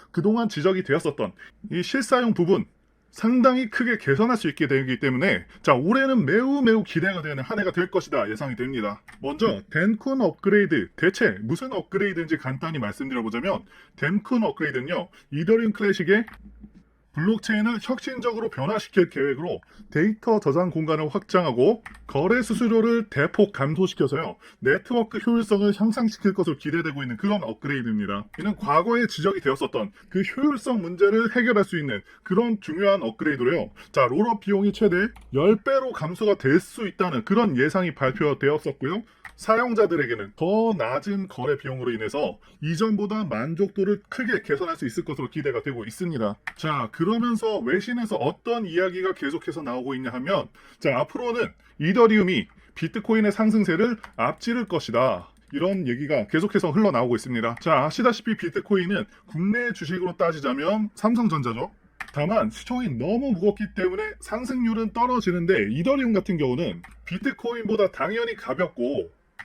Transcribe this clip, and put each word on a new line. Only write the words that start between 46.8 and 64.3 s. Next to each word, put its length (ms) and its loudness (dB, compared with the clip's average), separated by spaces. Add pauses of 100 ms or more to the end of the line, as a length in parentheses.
그러면서 680 0
외신에서 580 -2
어떤 480 -2
이야기가 480 -2
계속해서 480 -6
나오고 340 -6
있냐 160 -6
하면, 380 -2 (300)
자, 200 0
앞으로는 540 -2 (260)
이더리움이 720 6 (260)
비트코인의 560 0
상승세를 640 2 (220)
앞지를 480 -2
것이다. 640 0 (240)
이런 340 -2
얘기가 400 -2
계속해서 440 0
흘러나오고 440 4
있습니다. 460 -2
자, 240 4
아시다시피 500 0
비트코인은 720 -2 (200)
국내 460 -2
주식으로 460 -6
따지자면 760 0
삼성전자죠. 760 0 (420)
다만 360 0
시총이 400 -6
너무 420 -2
무겁기 420 0
때문에 300 -2 (160)
상승률은 720 -4